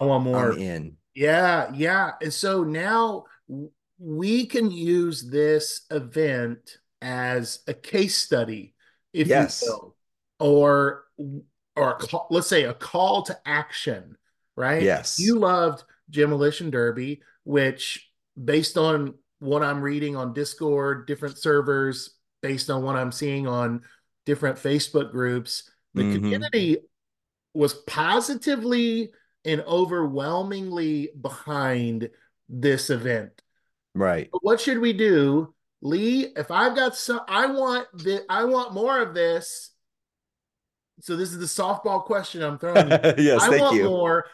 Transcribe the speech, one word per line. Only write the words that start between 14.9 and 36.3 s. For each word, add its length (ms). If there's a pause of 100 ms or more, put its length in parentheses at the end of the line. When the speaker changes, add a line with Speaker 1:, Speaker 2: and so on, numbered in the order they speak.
Speaker 1:
You 220
loved 420 (260)
Demolition 600
Derby, 500 (240)
which 640 (340)
based 360
on 360 (260)
what 220
I'm 180
reading 360
on 160
Discord, 720
different 320
servers, 720 (320)
based 280
on 120
what 120
I'm 160
seeing 380
on 340 (440)
different 320
Facebook 520
groups, 580 (260)
the 80
Speaker 2:
Mm-hmm. 120
Speaker 1:
community 640 (760)
was 200 (120)
positively 1200 (340)
and 180
overwhelmingly 1500 (100)
behind 880 (380)
this 420
event. 500 (540)
Speaker 2:
Right. 360
Speaker 1:
But 140
what 160
should 180
we 140
do, 600 (260)
Lee? 560